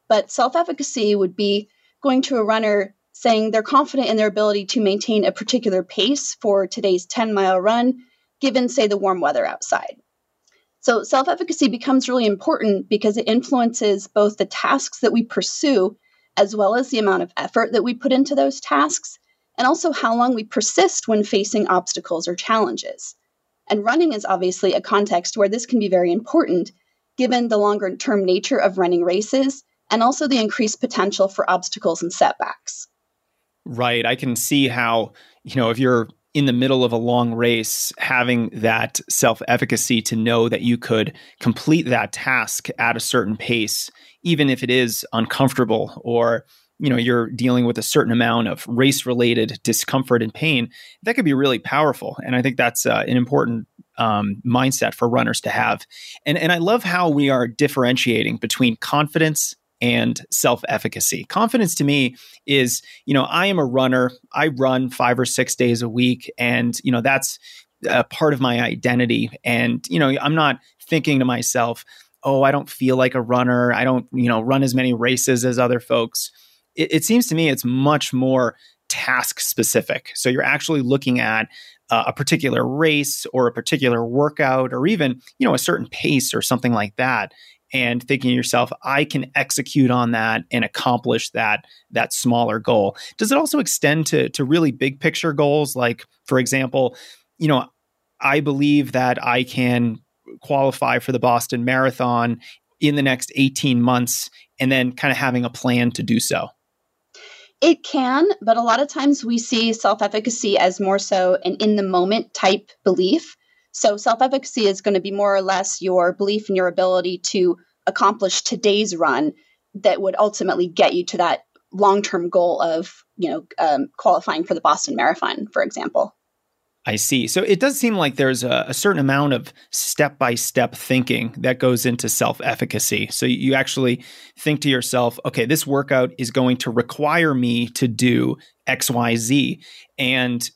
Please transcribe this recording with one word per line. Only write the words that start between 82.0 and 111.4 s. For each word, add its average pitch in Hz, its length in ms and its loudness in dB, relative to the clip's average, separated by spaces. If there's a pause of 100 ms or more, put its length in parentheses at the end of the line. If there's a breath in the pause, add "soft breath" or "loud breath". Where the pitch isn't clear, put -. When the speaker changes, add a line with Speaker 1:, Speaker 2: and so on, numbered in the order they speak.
Speaker 2:
a 117 60 -2
particular 131 540 0
race 147 640 0
or 127 140 2
a 120 80 0
particular 120 500 0
workout 131 720 0
or 127 140 0
even, 156 340 0 (160 soft breath)
you 262 100 2
know, 175 60 2
a 127 60 2
certain - 280 -2
pace 131 460 -2
or 117 80 -4
something 120 320 -2
like 104 220 -2
that, 123 360 -2 (420 soft breath)
and 123 280 -2
thinking 127 280 -2
to 123 60 2
yourself, 123 360 0 (100)
"I 139 220 -2
can 147 320 -4
execute 135 560 0
on 120 200 2
that 113 400 -2
and 120 120 0
accomplish 117 680 -2
that, 107 340 -2 (260 soft breath)
that 117 220 -2
smaller 117 460 0
goal." 107 360 0 (220 loud breath)
Does 220 120 -2
it 269 80 4
also 302 220 0
extend 156 480 0
to, 139 220 0
to - 160 -4
really 156 260 2
big 135 300 -4
picture 160 320 -2
goals? 143 420 0
Like, 120 300 -2 (200)
for 131 140 2
example, 131 560 0 (420 loud breath)
you 160 120 0
know, 131 180 2 (540)
I 139 180 2
believe 143 540 2
that 127 280 0
I 123 220 0
can 123 540 0 (440)
qualify 135 580 0
for 131 120 -4
the 123 80 0
Boston 120 460 0
Marathon 123 760 0 (400 loud breath)
in 147 160 2
the 143 60 0
next 131 340 -2
eighteen 135 460 2
months, 123 480 0 (320 soft breath)
and 131 100 2
then 127 220 2
kinda 135 200 -2
having 123 300 -2
a 120 60 -4
plan 120 420 0
to 131 120 -6
do 110 180 0
so. - 260 -4 (1120 loud breath)
Speaker 1:
It 320 240 4
can, 269 460 0 (120)
but 226 140 2
a 233 60 0
lot 233 180 2
of 285 80 0
times 285 380 0
we 233 140 0
see 226 340 0
self-efficacy 214 840 0
as 185 220 2
more 196 200 0
so 185 440 2